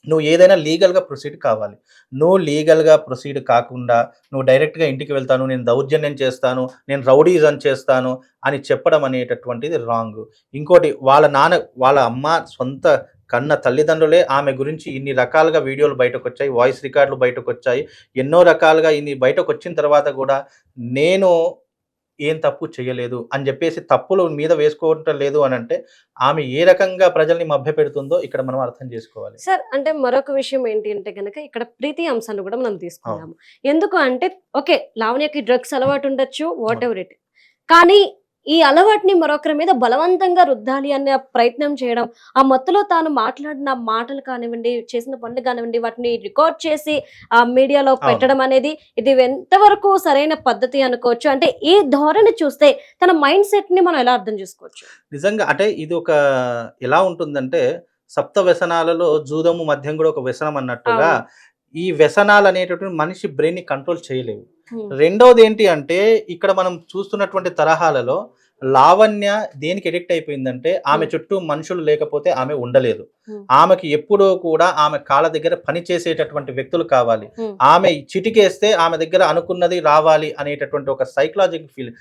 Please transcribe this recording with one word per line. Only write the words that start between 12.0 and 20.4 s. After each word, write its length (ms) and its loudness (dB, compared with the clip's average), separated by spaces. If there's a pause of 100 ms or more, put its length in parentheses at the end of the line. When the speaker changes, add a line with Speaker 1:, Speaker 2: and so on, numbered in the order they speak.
Speaker 1:
సొంత 300 -4 (420)
కన్న 260 -2
తల్లిదండ్రులే 720 2 (120)
ఆమె 140 -2
గురించి 360 -8 (100)
ఇన్ని 140 -8
రకాలుగా 480 2
వీడియోలు 360 0
బయటకు 340 -2
వచ్చాయి, 300 -6
వాయిస్ 240 0
రికార్డులు 320 0
బయటకు 360 -2
వచ్చాయి, 320 -4 (320)
ఎన్నో 280 2
రకాలుగా 460 4
ఇన్ని 240 -2
బయటకు 380 0
వచ్చిన 220 -10
తర్వాత 360 2
కూడా 300 -2 (380)